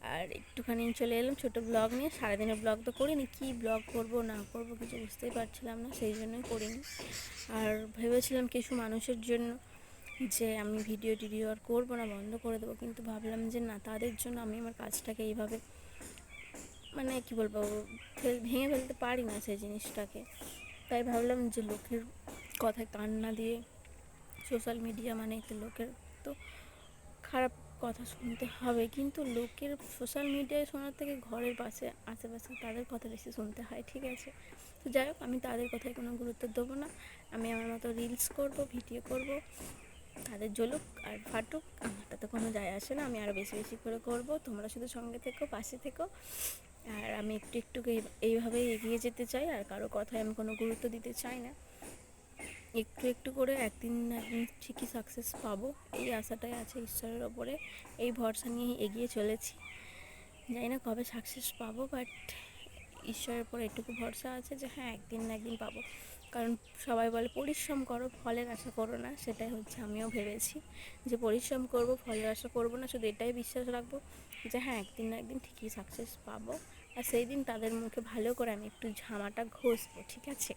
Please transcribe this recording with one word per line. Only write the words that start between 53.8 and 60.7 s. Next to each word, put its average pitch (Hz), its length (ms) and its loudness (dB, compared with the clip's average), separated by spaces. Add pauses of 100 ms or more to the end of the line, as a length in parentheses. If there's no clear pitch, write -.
না 233 240 2
একদিন 233 300 2 (160)
ঠিকই - 240 -4
সাকসেস - 560 -4
পাবো, 220 320 0 (200)
এই 247 200 2
আশাটাই 226 400 -2
আছে 240 260 -4
ঈশ্বরের 233 440 -2
ওপরে, 240 340 -2 (400)
এই 240 140 4
ভরসা 226 380 2
নিয়েই 240 360 2
এগিয়ে 226 220 2
চলেছি। 214 460 2 (1000)
জানি 240 160 2
না 262 160 2